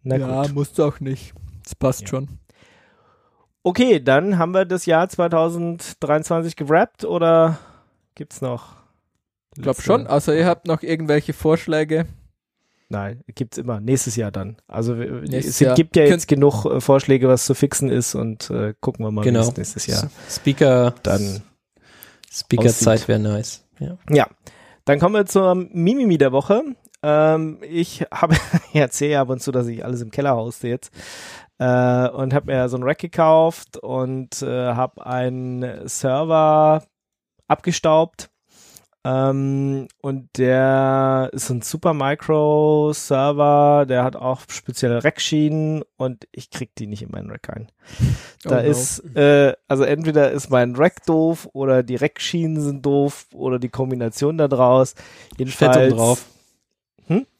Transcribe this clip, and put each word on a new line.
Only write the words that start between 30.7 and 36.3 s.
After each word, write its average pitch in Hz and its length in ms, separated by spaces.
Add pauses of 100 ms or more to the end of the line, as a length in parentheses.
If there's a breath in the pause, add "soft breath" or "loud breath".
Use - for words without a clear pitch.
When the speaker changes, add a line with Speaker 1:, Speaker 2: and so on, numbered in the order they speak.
Speaker 1:
äh, 123 500
und 131 260
hab 143 120
mir 127 220
so 127 80
ein 123 60
Rack 143 160
gekauft 160 800
und, 131 640
äh, 123 320
hab 127 260
einen 127 840
Server 156 960 (640)